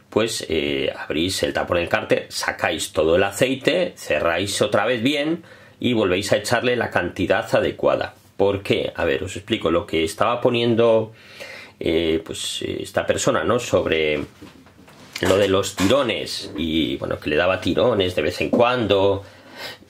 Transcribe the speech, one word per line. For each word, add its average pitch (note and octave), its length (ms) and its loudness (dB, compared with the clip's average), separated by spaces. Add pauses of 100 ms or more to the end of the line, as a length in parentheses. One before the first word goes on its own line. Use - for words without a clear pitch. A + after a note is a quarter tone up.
(100)
pues, A2+ 380 -2
eh, C#2+ 500 -2
abrís E2+ 440 -2
el C#2+ 100 -2
tapón D#2+ 240 0
del E2+ 120 0
cárter, - 420 0
sacáis - 640 -4
todo D#2+ 240 2
el F#2+ 60 4
aceite, C3+ 720 0
cerráis E2+ 640 -2
otra G#2 260 2
vez A#2+ 160 -2
bien D3 420 -2 (360)
y B2 120 0
volvéis G2+ 400 2
a A2 60 4
echarle A#2+ 380 0
la G#2+ 140 -2
cantidad F#2 640 0
adecuada. C#2+ 600 0 (220)
¿Por G2 260 2
qué? G2 340 -2
A E2+ 80 -2
ver, C#2+ 180 0
os F#2+ 140 -8
explico. - 340 -2
Lo E2+ 160 0
que D#2+ 180 0
estaba G#2+ 360 -2
poniendo, A#2 720 4 (680)
eh, E2 460 0
pues, - 380 -8
eh, - 200 -6
esta - 240 -4
persona, G#2+ 380 0
¿no? G#2+ 140 2
Sobre D#2+ 640 0 (1000)
lo F#2+ 140 4
de G2 120 4
los F#2+ 280 0
tirones F#2+ 800 0
y, D#2 400 0
bueno, - 220 -6
que - 120 -6
le D2 60 2
daba F2+ 240 2
tirones F#2+ 560 2
de D#2 60 0
vez - 180 -2
en - 100 -2
cuando G2+ 760 4 (640)